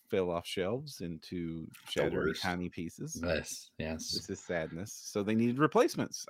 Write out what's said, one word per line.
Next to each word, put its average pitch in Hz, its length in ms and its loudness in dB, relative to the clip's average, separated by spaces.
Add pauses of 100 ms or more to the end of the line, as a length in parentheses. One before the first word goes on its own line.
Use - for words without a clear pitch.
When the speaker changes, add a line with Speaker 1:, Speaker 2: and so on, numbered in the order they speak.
Speaker 1:
fell 92 220 2
off 85 160 -2
shelves 123 540 -2
into 82 680 -4
Speaker 2:
The - 240 -16
Speaker 1:
shattery 73 380 2
Speaker 2:
worst. - 120 0
Speaker 1:
tiny 90 280 0
pieces. 82 520 -6
Speaker 2:
Yes, 82 560 -2
yes. 80 360 -4
Speaker 1:
This 101 180 -4
is 92 80 -6
sadness. 82 540 -2
So - 320 -2
they 110 100 4
needed 120 240 4
replacements. 156 720 4